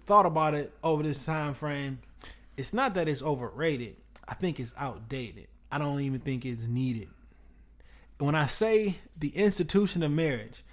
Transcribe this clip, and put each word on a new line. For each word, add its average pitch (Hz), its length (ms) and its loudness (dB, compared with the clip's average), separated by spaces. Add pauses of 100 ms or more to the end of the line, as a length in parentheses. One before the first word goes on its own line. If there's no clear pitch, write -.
thought 202 200 8
about 156 280 2
it 147 200 -4 (100)
over 156 200 4
this 143 220 -4
time 151 280 -2
frame, 143 460 -6 (580)
it's 135 160 -8
not 247 220 2
that 170 120 2
it's 135 140 0
overrated. 127 720 -2 (320)
I - 60 -10
think 175 260 -2
it's 117 180 -8
outdated. 117 680 -8 (240)
I 143 60 -2
don't 143 240 -2
even 135 180 -2
think 131 260 -4
it's 117 220 -6
needed. 120 420 -2 (1120)
When 147 160 2
I 147 120 4
say 214 500 2 (200)
the 151 120 -2
institution 190 760 2
of 147 80 2
marriage, 147 600 -2